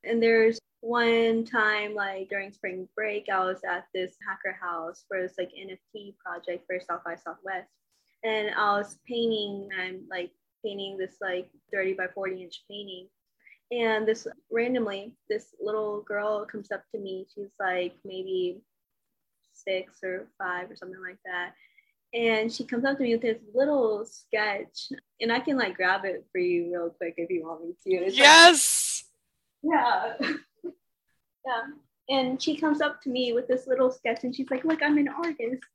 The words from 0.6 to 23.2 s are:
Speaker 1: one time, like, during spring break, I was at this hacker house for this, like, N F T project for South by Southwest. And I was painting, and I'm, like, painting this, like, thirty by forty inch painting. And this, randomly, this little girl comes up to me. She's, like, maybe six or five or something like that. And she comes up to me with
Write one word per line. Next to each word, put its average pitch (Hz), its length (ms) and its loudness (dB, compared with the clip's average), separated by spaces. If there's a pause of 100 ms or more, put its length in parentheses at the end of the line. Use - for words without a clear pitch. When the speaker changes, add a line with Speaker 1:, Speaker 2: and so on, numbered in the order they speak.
Speaker 1:
one 233 640 2
time, 214 500 0
like, 196 340 -6
during 196 240 -6
spring 185 420 -8
break, 208 360 -4
I 190 140 2
was 185 200 -4
at 185 300 -6
this 185 220 -6 (100)
hacker 190 260 -6
house 175 560 -10
for 190 120 -4
this, 185 180 -6
like, 180 180 -6
N 190 140 -16
F 185 80 -16 (140)
T 202 300 -16
project 175 440 -10
for 180 140 -4
South 170 240 -8
by 170 120 -8
Southwest. 185 540 -12 (520)
And 214 320 -2
I 202 240 2
was 208 280 -6
painting, 214 680 -2
and 190 80 -6
I'm, 185 300 -8
like, 180 200 -6 (320)
painting 196 360 -8
this, 185 220 -8
like, 180 300 -4 (220)
thirty 190 220 0
by 185 140 -4
forty 190 340 -6
inch - 260 -18
painting. 196 400 -14 (600)
And 220 360 2
this, 220 200 0 (240)
randomly, 226 640 -2 (140)
this 214 320 -6
little 208 420 -4
girl 208 440 -2
comes 208 240 -12
up 196 120 -8 (100)
to 220 60 -8
me. 190 360 -10
She's, 202 240 -12
like, 180 360 -2 (100)
maybe 185 560 -4 (960)
six 190 480 -6
or 185 260 -6 (100)
five 180 320 -6
or 208 60 -18
something 185 240 -16
like 185 240 -14
that. 180 300 -8 (580)
And 226 400 2
she 240 120 -8
comes 240 200 -2
up 277 140 0
to 277 40 0
me 233 120 2
with 226 80 -2